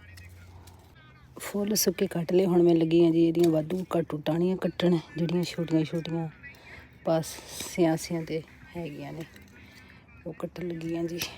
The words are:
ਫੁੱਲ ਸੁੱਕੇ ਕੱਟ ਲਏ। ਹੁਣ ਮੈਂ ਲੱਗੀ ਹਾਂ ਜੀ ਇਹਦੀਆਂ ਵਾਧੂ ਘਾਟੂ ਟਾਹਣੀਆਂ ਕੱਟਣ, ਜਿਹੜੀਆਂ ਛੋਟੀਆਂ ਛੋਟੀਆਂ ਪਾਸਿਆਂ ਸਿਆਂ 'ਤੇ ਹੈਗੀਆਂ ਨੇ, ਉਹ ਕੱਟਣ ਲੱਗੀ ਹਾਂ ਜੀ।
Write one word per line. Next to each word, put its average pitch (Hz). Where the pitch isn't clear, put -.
ਫੁੱਲ 202
ਸੁੱਕੇ 190
ਕੱਟ 170
ਲਏ। 190
ਹੁਣ 175
ਮੈਂ 170
ਲੱਗੀ 165
ਹਾਂ 165
ਜੀ 165
ਇਹਦੀਆਂ 170
ਵਾਧੂ 160
ਘਾਟੂ 151
ਟਾਹਣੀਆਂ 175
ਕੱਟਣ, 175
ਜਿਹੜੀਆਂ 170
ਛੋਟੀਆਂ 160
ਛੋਟੀਆਂ 165
ਪਾਸਿਆਂ -
ਸਿਆਂ 165
'ਤੇ 156
ਹੈਗੀਆਂ 147
ਨੇ, 160
ਉਹ 160
ਕੱਟਣ 170
ਲੱਗੀ 165
ਹਾਂ 170
ਜੀ। 170